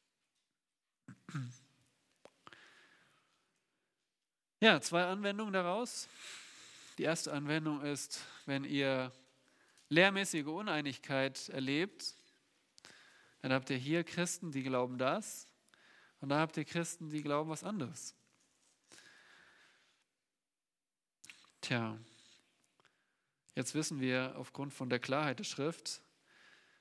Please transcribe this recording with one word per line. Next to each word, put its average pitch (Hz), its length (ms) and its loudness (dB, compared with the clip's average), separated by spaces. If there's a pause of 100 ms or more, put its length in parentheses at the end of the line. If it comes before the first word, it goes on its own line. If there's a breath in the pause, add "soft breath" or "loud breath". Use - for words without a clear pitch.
(4000 loud breath)
Ja, 208 200 10
zwei 175 240 4
Anwendungen 202 480 0
daraus. 190 540 0 (920 loud breath)
Die - 40 0
erste 151 300 0
Anwendung 147 480 0
ist, 143 400 -4 (240 loud breath)
wenn 139 200 -2
ihr 135 460 2 (760 soft breath)
lehrmäßige 180 560 6
Uneinigkeit 147 1040 -2
erlebt, 139 640 -2 (1300 loud breath)
dann 131 120 2
habt 135 160 2
ihr 135 80 2
hier 151 260 2
Christen, 175 480 -2
die 135 120 -2
glauben 127 340 0
das, 147 500 0 (720 loud breath)
und 139 80 -6
da 147 100 4
habt 156 180 0
ihr 151 80 -2
Christen, 165 440 -4
die 151 120 -4
glauben 147 280 0
was 151 140 -6
anderes. 175 520 -6 (3500 loud breath)
Tja, 113 360 0 (1600 loud breath)
jetzt 131 180 -2
wissen 151 280 -2
wir 131 340 0
aufgrund 139 380 -8
von 127 160 -6
der 120 100 2
Klarheit 139 400 0
der 104 60 -6
Schrift, - 560 -4 (800 soft breath)